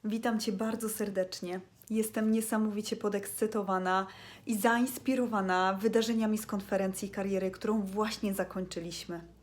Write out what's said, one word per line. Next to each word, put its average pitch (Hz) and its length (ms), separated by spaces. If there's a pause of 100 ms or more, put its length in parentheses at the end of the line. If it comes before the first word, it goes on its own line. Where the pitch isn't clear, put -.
Witam 220 360
Cię 220 120
bardzo 220 360
serdecznie. 190 720 (300)
Jestem 220 420
niesamowicie 214 640
podekscytowana 190 1080 (400)
i 220 120
zainspirowana 220 1160
wydarzeniami 220 640
z - 80
konferencji 196 640
kariery, 190 400
którą 214 320
właśnie 202 520
zakończyliśmy. 175 840 (220)